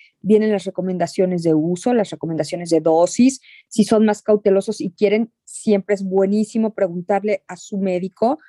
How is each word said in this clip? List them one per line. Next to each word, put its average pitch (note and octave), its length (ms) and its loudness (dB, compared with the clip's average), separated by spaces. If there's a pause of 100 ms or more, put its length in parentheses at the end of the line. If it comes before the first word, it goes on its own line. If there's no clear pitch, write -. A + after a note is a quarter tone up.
(200)
Vienen G#3+ 320 2
las G3 120 -2
recomendaciones F3+ 800 -2
de E3 120 2
uso, F3 400 0
las G#3 160 0
recomendaciones E3 600 -6
de E3 100 2
dosis. F3 600 2 (280)
Si - 160 2
son A3 200 4
más G#3 180 0
cautelosos G3+ 580 0
y G3+ 100 -8
quieren, G#3 420 -2 (120)
siempre G3+ 500 -2
es G3 100 -2
buenísimo G#3 720 0
preguntarle G3 720 -2
a F3+ 80 -14
su - 220 -10
médico, F#3+ 600 -2 (100)